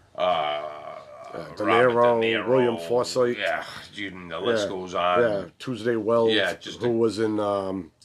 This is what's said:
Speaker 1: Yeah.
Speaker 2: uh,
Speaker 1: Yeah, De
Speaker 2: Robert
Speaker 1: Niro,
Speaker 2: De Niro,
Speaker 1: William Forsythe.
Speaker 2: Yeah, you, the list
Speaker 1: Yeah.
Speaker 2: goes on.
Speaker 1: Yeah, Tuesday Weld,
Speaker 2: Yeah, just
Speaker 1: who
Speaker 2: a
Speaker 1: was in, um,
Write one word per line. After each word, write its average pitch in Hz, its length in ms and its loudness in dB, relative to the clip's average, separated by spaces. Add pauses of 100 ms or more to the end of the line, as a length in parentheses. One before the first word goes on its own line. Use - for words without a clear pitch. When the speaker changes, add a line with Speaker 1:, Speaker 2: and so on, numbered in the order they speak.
(160)
Speaker 1:
Yeah. - 80 -4
Speaker 2:
uh, 76 460 0 (640)
Speaker 1:
Yeah, 82 120 -12 (120)
De 104 80 -6
Speaker 2:
Robert 123 260 6
Speaker 1:
Niro, 120 300 4
Speaker 2:
De 113 120 2
Niro, 95 140 -2
Speaker 1:
William 120 300 4
Forsythe. 120 600 0
Speaker 2:
Yeah, 82 240 -2 (320)
you, 98 160 -8 (180)
the 82 100 -6
list 110 260 0
Speaker 1:
Yeah. 95 40 -4
Speaker 2:
goes 92 260 -8
on. 92 260 2
Speaker 1:
Yeah, 104 220 0 (160)
Tuesday 120 360 -4
Weld, 113 360 2
Speaker 2:
Yeah, 95 240 2
just - 260 -14
Speaker 1:
who 120 60 -2
Speaker 2:
a 120 40 2
Speaker 1:
was 113 280 2
in, 107 200 0
um, 98 520 -4 (140)